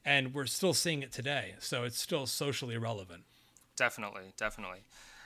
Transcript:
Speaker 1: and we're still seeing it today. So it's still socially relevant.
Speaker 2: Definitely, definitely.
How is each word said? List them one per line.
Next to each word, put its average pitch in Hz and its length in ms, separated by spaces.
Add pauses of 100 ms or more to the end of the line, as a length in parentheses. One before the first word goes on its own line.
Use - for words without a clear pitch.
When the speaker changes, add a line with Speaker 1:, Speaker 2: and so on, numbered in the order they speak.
Speaker 1:
and 135 300
we're 139 120
still 170 280
seeing 151 280
it 131 100
today. 127 460
So 123 260
it's 120 160
still 143 260
socially 123 500
relevant. 98 460 (540)
Speaker 2:
Definitely, 104 600
definitely. 98 440 (460)